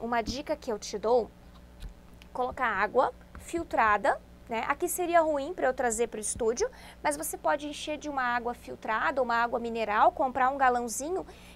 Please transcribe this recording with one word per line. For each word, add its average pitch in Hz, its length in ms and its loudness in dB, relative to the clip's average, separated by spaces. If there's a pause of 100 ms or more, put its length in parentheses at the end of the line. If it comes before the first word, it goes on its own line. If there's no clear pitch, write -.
uma 233 180 -2
dica 262 340 -4
que - 160 -8
eu 208 80 -2
te - 200 -8
dou, 220 320 2 (1000)
colocar 254 360 -2
água 208 480 2 (240)
filtrada, 233 840 2 (300)
né? 226 180 -4
Aqui 294 180 0
seria 339 360 4
ruim 311 320 0
pra - 120 0
eu 254 60 2
trazer 233 360 0
pro 214 120 -10
estúdio, 247 480 -2 (340)
mas 294 140 0
você 320 220 -8
pode 302 280 0
encher 302 300 -6
de 294 140 -8
uma 269 120 -2
água 240 300 0
filtrada, 254 680 -2
uma 240 140 2
água 240 220 2
mineral, 226 540 2
comprar 262 380 2
um 277 80 -2
galãozinho 254 680 0 (320)